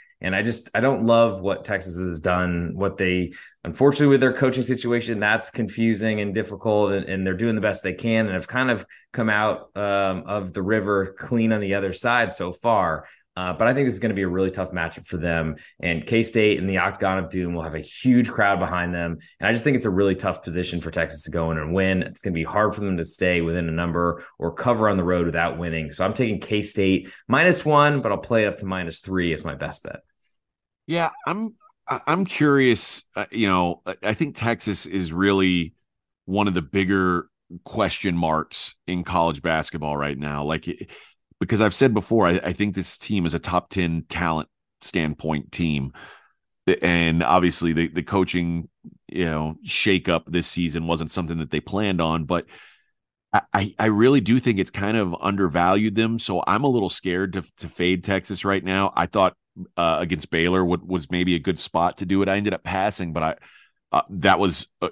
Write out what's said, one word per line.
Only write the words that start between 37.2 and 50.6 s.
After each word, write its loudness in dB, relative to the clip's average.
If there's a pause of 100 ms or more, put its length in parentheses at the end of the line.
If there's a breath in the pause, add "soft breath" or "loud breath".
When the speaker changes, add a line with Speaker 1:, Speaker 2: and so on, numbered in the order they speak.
Speaker 2:
question -2
marks -4 (120)
in -4
college 0
basketball -2
right -4
now. -6
Like, -4
it, -10 (500 loud breath)
because 0
I've 4
said 4
before, 2
I, 4
I -2
think -2
this -6
team -2
is -2
a -4
top -2
ten -2
talent -2 (320)
standpoint -4
team. -2 (880 loud breath)
And 2
obviously 2
the, 2
the -6
coaching, -2 (400)
you -2
know, -4 (100)
shakeup 0
this -2
season -2